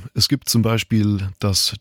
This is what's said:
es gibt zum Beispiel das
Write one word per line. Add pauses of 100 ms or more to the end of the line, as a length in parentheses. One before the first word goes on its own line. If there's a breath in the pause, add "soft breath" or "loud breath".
(120)
es
gibt
zum
Beispiel
das